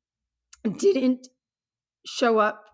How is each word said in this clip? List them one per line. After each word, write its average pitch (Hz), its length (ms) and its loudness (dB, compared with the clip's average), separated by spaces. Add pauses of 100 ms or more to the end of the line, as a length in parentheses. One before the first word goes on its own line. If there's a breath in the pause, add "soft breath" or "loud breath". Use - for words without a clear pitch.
(800)
didn't 262 500 0 (760)
show 226 340 0
up 214 360 -2